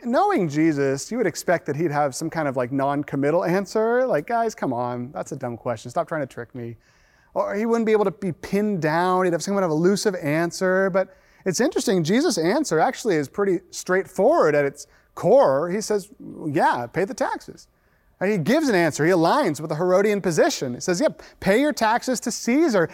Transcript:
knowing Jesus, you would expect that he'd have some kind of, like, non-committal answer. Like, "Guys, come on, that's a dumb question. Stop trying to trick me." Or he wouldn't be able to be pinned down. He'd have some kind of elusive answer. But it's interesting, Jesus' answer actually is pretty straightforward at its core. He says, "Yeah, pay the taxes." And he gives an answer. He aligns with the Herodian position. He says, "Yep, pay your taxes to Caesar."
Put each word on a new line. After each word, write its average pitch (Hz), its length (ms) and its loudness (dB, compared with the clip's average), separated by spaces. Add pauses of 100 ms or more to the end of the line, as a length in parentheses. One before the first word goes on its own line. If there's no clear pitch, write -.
knowing 285 420 2
Jesus, 143 640 0
you 220 60 -6
would 240 100 2
expect 165 380 -2
that 147 100 -4
he'd 156 160 -2
have 147 240 0
some 165 140 -6
kind 156 180 -2
of, 131 120 -2
like, 123 120 -2
non-committal 143 760 0
answer. 220 640 0
Like, 175 200 0
"Guys, 233 280 -2
come 139 200 -4
on, 123 400 -6
that's 180 180 -8
a 156 40 -8
dumb 120 200 -8
question. 120 340 -6
Stop 165 160 -2
trying 160 140 -6
to 135 60 -6
trick - 280 -16
me." 117 220 -12 (560)
Or 202 220 -4
he 208 100 -2
wouldn't 226 220 0
be 220 60 2
able 214 120 2
to 196 60 0
be 180 220 -6
pinned 202 500 -2
down. 180 420 2
He'd 175 80 2
have 160 100 -2
some 196 120 -4
kind 196 100 0
of 170 60 0
elusive 180 460 2
answer. 170 760 0
But 190 260 -2 (300)
it's 185 140 -2
interesting, 233 440 0
Jesus' 233 320 2
answer 175 420 0
actually 214 380 0
is 147 100 0
pretty 196 340 -2 (100)
straightforward 190 840 2
at 143 120 2
its - 200 -8 (280)
core. 175 560 4
He 208 100 -2
says, 208 300 -4 (340)
"Yeah, 151 440 0
pay 175 180 -2
the 233 80 -10
taxes." - 540 -6 (520)
And 185 100 0
he 214 60 2
gives 247 320 2
an 226 60 2
answer. 160 320 2
He 180 60 4
aligns 175 500 2
with 160 80 -8
the 156 60 -2
Herodian 190 440 2
position. 170 540 0
He - 60 -12
says, 180 200 -2
"Yep, 285 220 -2 (180)
pay 196 180 2
your 294 140 2
taxes 233 480 -2
to 247 100 -6
Caesar." 240 640 2